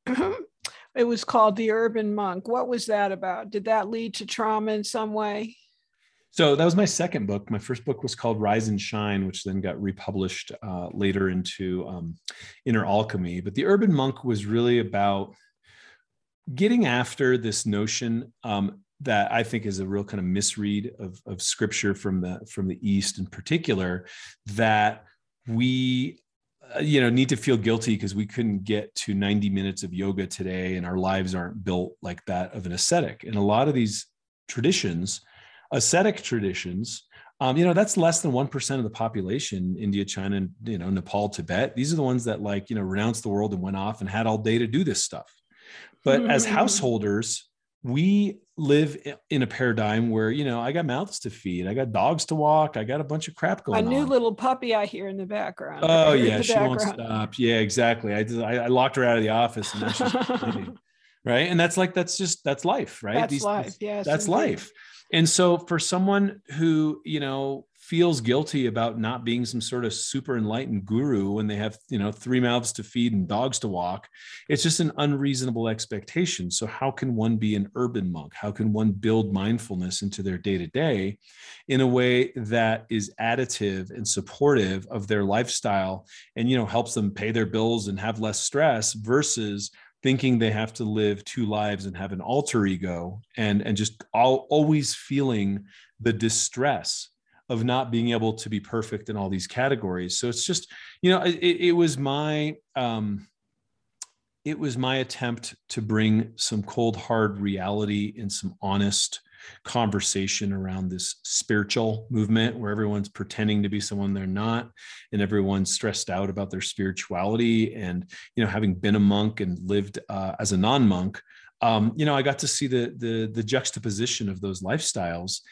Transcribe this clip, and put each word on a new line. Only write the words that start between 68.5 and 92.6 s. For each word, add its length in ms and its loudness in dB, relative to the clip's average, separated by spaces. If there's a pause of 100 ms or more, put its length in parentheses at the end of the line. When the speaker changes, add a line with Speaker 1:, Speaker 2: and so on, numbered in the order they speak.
Speaker 2:
about 340 0
not 240 -2
being 200 0
some 160 -4
sort 240 -2
of 80 -2
super 440 -4
enlightened 500 -2
guru 460 2
when 160 -2
they 80 -4
have, 200 -4 (120)
you 100 -2
know, 140 0
three 260 0
mouths 360 2
to 100 -10
feed 280 0
and 140 2
dogs 320 0
to 80 -4
walk, 400 -4 (420)
it's 140 0
just 160 2
an 200 2
unreasonable 720 0
expectation. 800 -4
So 200 -4
how 240 -4
can 240 -4
one 220 2
be 180 0
an 180 -2
urban 380 -2
monk? 220 -10
How 180 -6
can 200 0
one 200 2
build 400 0
mindfulness 680 -2
into 200 -4
their 160 -4
day-to-day 800 -2 (480)
in 140 2
a 80 4
way 480 4
that 520 0
is 320 -2
additive 720 -2
and 160 -8
supportive 840 2
of 160 -6
their 160 2
lifestyle 840 0 (300)
and, 120 0
you 80 4
know, 100 2
helps 280 -2
them 160 0
pay 220 -4
their 140 2
bills 420 0
and 100 -4
have 220 -4
less 180 -2
stress 540 2
versus 800 0 (300)
thinking 360 4
they 120 4
have 220 -2
to 120 -6
live 400 0
two 200 -4
lives 400 -2
and 100 -8
have 180 -8
an 100 -8
alter 420 2